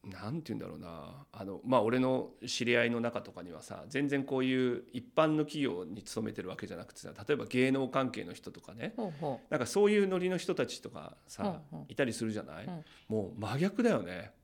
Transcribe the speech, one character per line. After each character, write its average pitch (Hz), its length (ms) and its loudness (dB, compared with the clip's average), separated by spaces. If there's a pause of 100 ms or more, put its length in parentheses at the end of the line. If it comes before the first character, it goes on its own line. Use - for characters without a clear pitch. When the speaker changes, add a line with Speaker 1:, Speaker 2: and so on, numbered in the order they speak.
Speaker 1:
な 98 260 -8
ん 160 140 -4
て 113 100 -4
言 107 40 -2
う - 20 -4
ん - 40 -6
だ 92 40 -8
ろ 92 80 -10
う 82 40 -12
な、 85 520 -12
あ - 140 -10
の、 95 200 -8
ま 127 140 6
あ、 - 20 6
俺 117 160 4
の 131 320 2 (160)
知 - 180 -2
り 120 140 6
合 117 80 6
い 117 60 2
の 117 80 0
中 117 240 -2
と - 80 -14
か 87 100 -12
に 87 100 -12
は 78 120 -14
さ、 - 240 -10
全 143 200 0
然 139 160 2
こ 135 140 0
う 131 80 4
い 127 280 4
う - 100 -4 (100)
一 123 100 -6 (120)
般 156 140 6
の 151 160 4
企 151 160 -4
業 92 220 0
に 98 200 -10
勤 - 200 -4
め 107 80 -2
て 104 120 -6
る 90 60 -6
わ 90 60 -6
け 101 120 -8
じ 90 80 -8
ゃ - 20 -8
な 90 80 -10
く - 80 -20
て - 80 -18
さ、 - 100 -12 (160)
例 151 60 6
え - 20 6
ば 113 100 -4
芸 127 260 4
能 131 180 2
関 131 220 0
係 98 120 -6
の 85 100 -8
人 - 180 -12
と - 100 -18
か - 140 -16
ね、 151 200 -8
Speaker 2:
ほ 226 120 -4
う 170 120 -4
ほ 143 240 -2
う。 - 80 -20
Speaker 1:
な 151 60 0
ん - 20 2
か 120 60 2
そ 202 200 4
う 208 60 8
い 214 60 6
う 196 100 6
ノ 185 120 0
リ 180 100 2
の 185 80 2
人 180 160 0
た 123 140 2
ち - 120 -8
と - 120 -12
か - 260 -12 (100)
さ、 - 160 -6
Speaker 2:
ほ 208 60 2
う 156 120 -6 (100)
ほ 156 60 -12 (120)
う。 - 20 -12
Speaker 1:
い 113 40 -10
た 143 100 2
り 113 80 0
す 117 100 -2
る 113 80 0
じ 107 80 -4
ゃ - 40 -8
な 78 180 -12
い？ 117 40 -10
Speaker 2:
う 147 40 -8
ん。 170 160 -8 (240)
Speaker 1:
も 107 260 0
う - 40 -12
真 107 180 -2
逆 196 240 2
だ 233 80 6
よ 127 140 4
ね。 90 280 -8 (120)